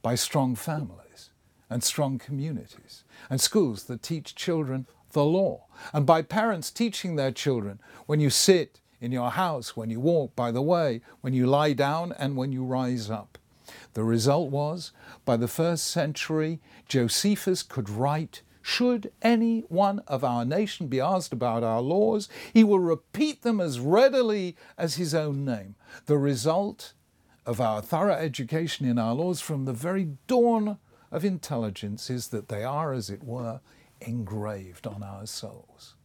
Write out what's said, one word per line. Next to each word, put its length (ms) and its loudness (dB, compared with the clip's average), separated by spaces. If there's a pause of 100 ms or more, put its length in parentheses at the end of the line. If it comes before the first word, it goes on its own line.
By 120 0
strong 400 0
families 760 -10 (400)
and 140 -4
strong 340 0
communities 840 -8 (240)
and 120 -2
schools 440 0
that 180 -12
teach 320 -8
children 520 -4 (260)
the 120 2
law, 420 0 (260)
and 140 2
by 160 6
parents 480 -2
teaching 440 -2
their 160 0
children 480 -2 (280)
when 140 2
you 100 6
sit 500 4 (200)
in 120 -4
your 180 -2
house, 460 -2
when 140 -6
you 100 -4
walk 340 2
by 160 0
the 120 0
way, 380 2 (200)
when 140 -2
you 120 4
lie 280 4
down, 380 -2
and 240 -4
when 160 -2
you 120 -4
rise 460 -2
up. 260 -8 (560)
The 100 -2
result 480 4
was, 420 -4 (340)
by 100 4
the 100 0
first 420 0
century, 720 -2 (280)
Josephus 760 2
could 280 -6
write, 500 -2 (220)
"Should 580 0
any 480 4
one 380 2
of 180 0
our 220 0
nation 400 -2
be 160 0
asked 320 0
about 280 0
our 200 2
laws, 480 2 (240)
he 100 12
will 140 6
repeat 640 0
them 180 0
as 180 -2
readily 800 4 (220)
as 160 -2
his 200 -2
own 300 0
name." 300 -4 (320)
The 100 4
result 800 0 (500)
of 160 -4
our 220 0
thorough 320 0
education 720 -4
in 120 2
our 160 0
laws 280 -2
from 240 -4
the 80 -2
very 420 -4 (100)
dawn 520 2 (320)
of 140 -4
intelligence 840 -4
is 180 -6
that 200 -8
they 140 -6
are, 300 -4
as 160 -6
it 160 -12
were, 360 -8 (400)
engraved 840 -8
on 160 -10
our 240 -12
souls. 680 -16 (100)